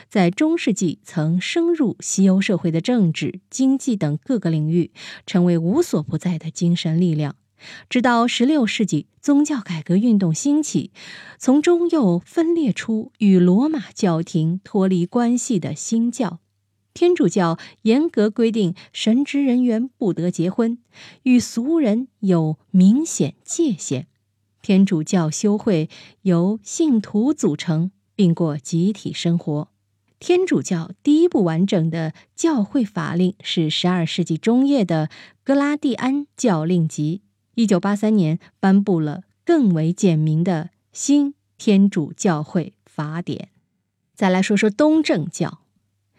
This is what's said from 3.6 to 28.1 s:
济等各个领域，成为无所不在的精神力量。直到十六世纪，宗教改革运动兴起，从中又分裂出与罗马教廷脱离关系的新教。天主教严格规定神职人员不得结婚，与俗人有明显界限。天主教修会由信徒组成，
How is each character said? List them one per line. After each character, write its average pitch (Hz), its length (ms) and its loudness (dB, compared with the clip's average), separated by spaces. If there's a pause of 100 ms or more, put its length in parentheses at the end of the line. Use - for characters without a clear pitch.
济 233 200 -2
等 151 260 -2
各 247 160 -2
个 180 100 -2
领 156 200 -2
域， 165 220 0 (340)
成 175 180 0
为 175 140 2
无 180 240 0
所 196 200 -2
不 - 160 -6
在 165 220 -4
的 160 100 -10
精 170 240 -2
神 165 260 -2
力 175 140 0
量。 151 220 -4 (540)
直 247 120 0
到 240 240 2
十 240 200 0
六 285 200 2
世 208 200 -2
纪， 151 220 -4 (140)
宗 285 220 2
教 294 160 -2
改 165 240 -8
革 175 140 0
运 220 200 4
动 175 160 2
兴 294 300 0
起， - 280 -4 (460)
从 277 240 2
中 349 280 2
又 214 300 2
分 339 360 -2
裂 294 160 0
出 220 460 -4
与 196 200 4
罗 180 300 4
马 302 260 -4
教 165 300 0
廷 170 400 -2
脱 190 240 -2
离 180 180 0
关 240 320 -2
系 233 220 -2
的 147 160 -6
新 226 340 -2
教。 202 300 -6 (560)
天 349 180 2
主 330 140 2
教 170 320 0 (220)
严 254 260 2
格 220 220 0
规 233 200 0
定 202 240 -2 (200)
神 247 320 0
职 285 180 -2
人 254 220 2
员 240 320 -2
不 190 160 -2
得 175 180 -2
结 175 180 -2
婚， 233 300 -2 (440)
与 254 140 4
俗 254 400 0
人 254 300 0 (140)
有 165 360 0 (140)
明 202 340 6
显 - 380 -4
界 311 300 -2
限。 135 340 -8 (540)
天 196 240 4
主 160 180 -2
教 165 260 0
修 208 280 -2
会 170 320 -2 (320)
由 185 420 2
信 277 380 0
徒 233 320 0
组 156 240 -2
成， 165 340 -2 (240)